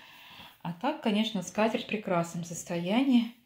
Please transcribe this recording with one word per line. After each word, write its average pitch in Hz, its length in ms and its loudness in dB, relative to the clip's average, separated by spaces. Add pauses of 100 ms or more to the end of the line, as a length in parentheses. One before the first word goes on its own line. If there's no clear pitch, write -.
(600)
А 170 120 -6
так, 302 280 -4
конечно, 214 400 2
скатерть 226 440 0
в - 20 -14
прекрасном 170 560 -2
состоянии. 214 880 2 (120)